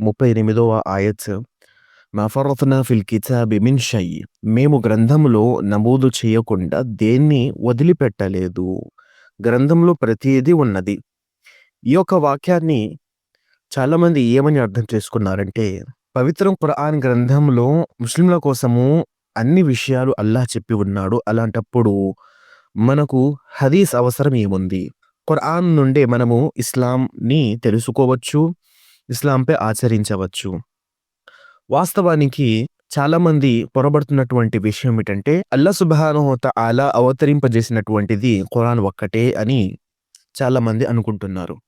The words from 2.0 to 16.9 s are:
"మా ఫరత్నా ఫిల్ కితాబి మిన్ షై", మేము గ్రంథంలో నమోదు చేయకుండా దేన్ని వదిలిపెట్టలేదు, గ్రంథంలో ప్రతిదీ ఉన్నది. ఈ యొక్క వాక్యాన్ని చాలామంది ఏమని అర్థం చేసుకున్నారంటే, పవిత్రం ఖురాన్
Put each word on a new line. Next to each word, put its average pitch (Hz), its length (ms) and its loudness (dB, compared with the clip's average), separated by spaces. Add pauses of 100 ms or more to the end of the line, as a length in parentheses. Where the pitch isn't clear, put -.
"మా 104 120 -2
ఫరత్నా 135 560 0
ఫిల్ 117 200 0
కితాబి 110 560 -2
మిన్ 127 200 2
షై", 87 440 -4 (220)
మేము 123 420 2
గ్రంథంలో 117 720 2
నమోదు 117 500 2 (160)
చేయకుండా 107 540 0
దేన్ని 127 720 0 (120)
వదిలిపెట్టలేదు, 98 1160 -2 (680)
గ్రంథంలో 156 460 4
ప్రతిదీ 135 600 0
ఉన్నది. 101 460 0 (880)
ఈ 127 60 2
యొక్క 185 220 2
వాక్యాన్ని 151 840 0 (800)
చాలామంది 160 420 2
ఏమని 135 380 2
అర్థం 113 360 -2
చేసుకున్నారంటే, 98 920 -4 (320)
పవిత్రం 185 380 0
ఖురాన్ 151 500 -2